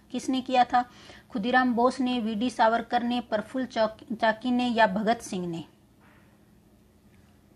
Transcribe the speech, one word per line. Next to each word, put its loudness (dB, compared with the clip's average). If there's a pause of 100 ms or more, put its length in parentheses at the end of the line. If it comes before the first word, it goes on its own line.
(120)
किसने -2
किया 2
था? 0 (400)
खुदीराम 2
बोस 2
ने, -2
वीडी -2
सावरकर 0
ने, -2
प्रफुल्ल -6
चौक-, -4
चाकी 0
ने 0
या 4
भगत 0
सिंह -8
ने? -8 (1900)